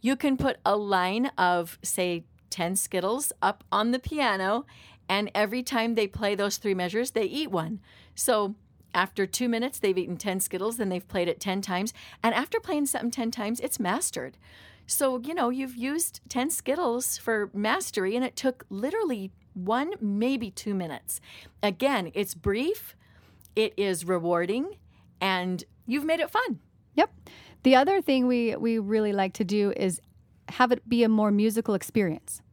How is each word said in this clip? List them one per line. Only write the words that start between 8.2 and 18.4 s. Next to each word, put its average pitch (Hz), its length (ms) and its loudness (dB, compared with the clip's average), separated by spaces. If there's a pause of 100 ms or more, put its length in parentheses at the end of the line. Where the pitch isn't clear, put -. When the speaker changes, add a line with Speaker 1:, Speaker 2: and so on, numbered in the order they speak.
Speaker 1:
after 190 340 2
two 247 220 -2
minutes, 233 300 -2
they've 190 180 2
eaten 180 200 -4
ten 190 220 -2
Skittles, 202 400 -4
and 196 120 -2
they've 180 160 -6
played 175 200 0
it 165 120 -2
ten 196 220 -4
times. 190 320 -4 (300)
And 226 100 2
after 285 260 0
playing 302 280 -2
something 240 240 -4
ten 226 200 -4
times, 226 280 -4
it's - 200 -6
mastered. 180 580 -2 (500)
So, 262 320 0
you 262 160 -6
know, 262 140 2
you've 254 260 -4
used 277 540 -4
ten 262 200 -2
Skittles 254 680 -2
for 214 360 -2
mastery, 214 640 0
and 247 100 0
it - 100 -6
took - 340 -2